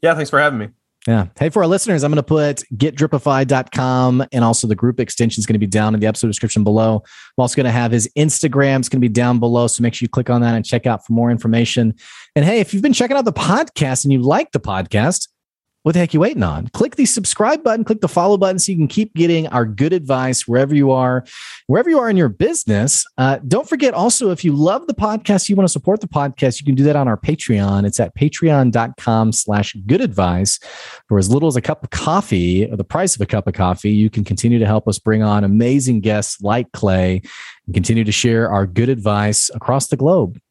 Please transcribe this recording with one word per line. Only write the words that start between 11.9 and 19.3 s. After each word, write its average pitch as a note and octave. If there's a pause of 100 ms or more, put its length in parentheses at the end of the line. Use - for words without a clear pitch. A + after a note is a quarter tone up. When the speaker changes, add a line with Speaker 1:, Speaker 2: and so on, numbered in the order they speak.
Speaker 2:
And C#3+
hey, G#3
if -
you've G3
been D4
checking B3
out C4+
the A3+
podcast E3+
and C#3
you C3+
like D#3+
the -
podcast, G#2 (540)
what D#3+
the F3
heck E3+
you D#3
waiting G#3
on? E2
Click -
the C4
subscribe A#3
button, A3+
click G#3+
the F#3
follow F#3+
button F#3+
so G3
you F#3
can D#3
keep -
getting E3